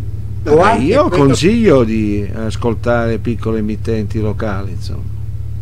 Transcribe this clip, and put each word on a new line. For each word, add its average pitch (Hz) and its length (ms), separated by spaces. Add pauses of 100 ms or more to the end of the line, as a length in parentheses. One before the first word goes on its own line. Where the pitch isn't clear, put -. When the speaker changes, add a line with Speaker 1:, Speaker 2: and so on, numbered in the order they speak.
(460)
Speaker 1:
O 151 100
Speaker 2:
Vabbè, 185 160
Speaker 1:
anche - 120
Speaker 2:
io 240 240
Speaker 1:
quello 170 180
Speaker 2:
consiglio 151 580
di 104 500
ascoltare 113 840
piccole 110 420
emittenti 107 600
locali, 104 520
insomma. - 380 (520)